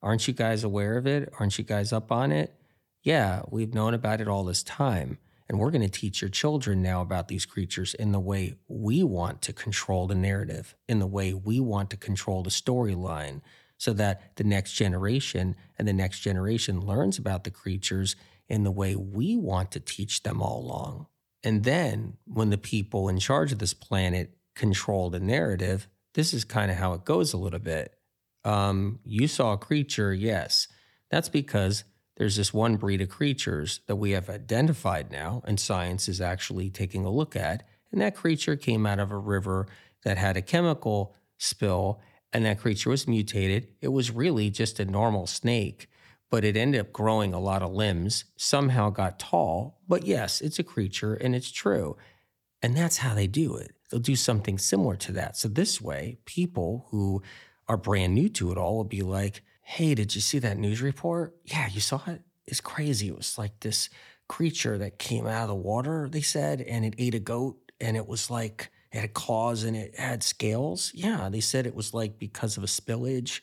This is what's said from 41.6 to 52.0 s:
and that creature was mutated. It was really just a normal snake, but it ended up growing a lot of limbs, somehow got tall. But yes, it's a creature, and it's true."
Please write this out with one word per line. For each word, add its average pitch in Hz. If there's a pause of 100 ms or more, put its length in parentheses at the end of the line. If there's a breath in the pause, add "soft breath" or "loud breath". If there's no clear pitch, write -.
and 113
that 110
creature 113
was 139
mutated. 107 (120)
It 139
was 131
really 117
just 107
a 104
normal 101
snake, - (420 soft breath)
but 113
it 104
ended 120
up -
growing 107
a 87
lot 95
of 92
limbs, 98 (100)
somehow 127
got 98
tall. 117
But 180
yes, 175
it's 156
a -
creature, 107
and 127
it's 127
true." 127 (640 soft breath)